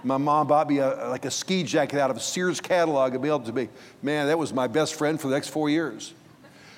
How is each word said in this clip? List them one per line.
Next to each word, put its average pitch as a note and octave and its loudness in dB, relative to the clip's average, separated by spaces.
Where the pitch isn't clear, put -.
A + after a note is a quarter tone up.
My C3 0
mom D3 2
bought D3 4
me C#3+ 4
a, C3 0
like, C3 -6
a B2+ -4
ski F#3 -2
jacket C#3+ 0
out C3 2
of C3 -2
a - -10
Sears F3+ -2
catalog D3 2
and B2+ -2
mailed C#3+ 0
it - -10
to A2+ -8
me. B2+ -2
Man, D3 0
that D#3 2
was C#3+ -4
my B2+ 0
best B2 0
friend D3+ 0
for C3+ -4
the C3 2
next C#3+ -2
four D3+ -2
years. D3 -2